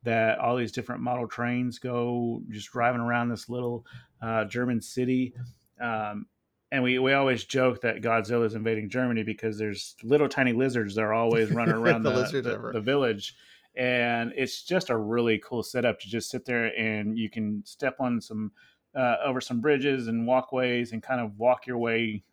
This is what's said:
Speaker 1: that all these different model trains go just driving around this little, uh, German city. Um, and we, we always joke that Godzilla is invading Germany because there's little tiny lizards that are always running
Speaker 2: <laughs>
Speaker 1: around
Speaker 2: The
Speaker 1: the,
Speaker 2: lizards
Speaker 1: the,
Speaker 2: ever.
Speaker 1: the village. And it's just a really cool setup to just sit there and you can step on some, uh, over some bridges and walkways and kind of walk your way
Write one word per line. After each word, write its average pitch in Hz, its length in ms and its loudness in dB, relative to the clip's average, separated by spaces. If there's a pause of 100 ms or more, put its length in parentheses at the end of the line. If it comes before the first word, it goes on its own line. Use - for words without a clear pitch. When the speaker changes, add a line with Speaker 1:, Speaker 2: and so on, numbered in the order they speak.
Speaker 1:
that 113 340 2
all 120 180 0
these 120 160 -2
different 120 300 -8
model 123 260 -2
trains 120 500 -2
go 120 720 -2
just 107 200 -10
driving 123 300 2
around 120 280 0
this 117 200 -6
little, 120 360 -4 (380)
uh, 113 220 0
German 120 360 0
city. 127 540 -2 (460)
Um, 107 460 -4 (440)
and 135 120 0
we, 127 160 4
we 131 160 4
always 135 300 2
joke 127 360 2
that 110 220 -2
Godzilla 117 420 2
is 107 100 0
invading 107 360 -2
Germany 120 320 0
because 107 360 -4
there's 107 440 -6
little 139 260 4
tiny 127 240 2
lizards 117 420 0
that 110 80 0
are 107 120 2
always 113 360 4
running 113 240 2
Speaker 2:
<laughs> - 20 0
Speaker 1:
around 131 260 2
Speaker 2:
The 143 80 2
Speaker 1:
the, 120 60 2
Speaker 2:
lizards 123 300 0
Speaker 1:
the, 120 80 -2
Speaker 2:
ever. 113 200 -8
Speaker 1:
the 113 60 -2
village. 117 540 0 (400)
And 120 600 0
it's 131 260 -4
just 180 280 0
a 120 60 2
really 110 460 2
cool 117 200 -4
setup 120 380 0
to 101 80 -14
just 107 220 -4
sit 123 140 -6
there 117 220 0 (120)
and 110 400 -2
you 110 120 -2
can 107 340 -4
step - 360 -4
on 123 200 0
some, 107 320 -8 (420)
uh, 127 300 2
over 131 160 0
some 123 220 -4
bridges 135 460 2
and 117 180 0
walkways 123 680 0
and 113 100 -6
kind 127 200 -2
of 104 160 -6
walk 123 280 2
your 123 120 -4
way 113 440 0 (100)